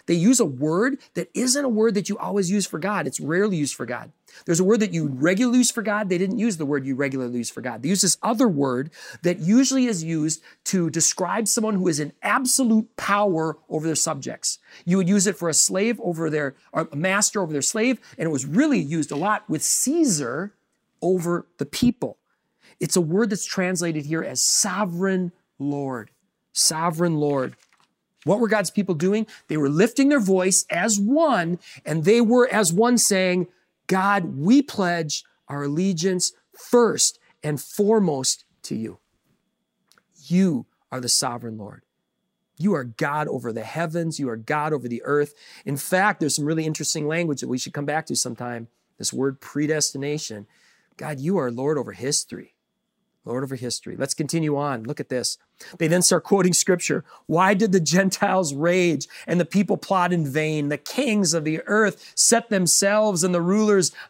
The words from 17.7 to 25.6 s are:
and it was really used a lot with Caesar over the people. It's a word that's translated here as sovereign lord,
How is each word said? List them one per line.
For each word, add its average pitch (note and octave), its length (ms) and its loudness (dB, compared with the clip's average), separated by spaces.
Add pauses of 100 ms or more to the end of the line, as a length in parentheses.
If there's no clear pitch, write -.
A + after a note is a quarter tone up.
and D#3+ 100 -2
it D#3+ 40 -2
was C3+ 140 -2
really A3+ 340 2
used D#3 320 -2
a D3+ 40 -4
lot G3 340 -2
with D#3 140 -4
Caesar G3 880 0 (480)
over F3 460 0 (100)
the C#3+ 80 -4
people. - 520 0 (600)
It's - 160 -2
a F#3 60 4
word F#3+ 300 0
that's G3+ 140 -4
translated F3 600 -2
here D#3+ 180 -4
as C3 200 -4
sovereign F#3 880 0 (260)
lord, C3+ 540 -6 (460)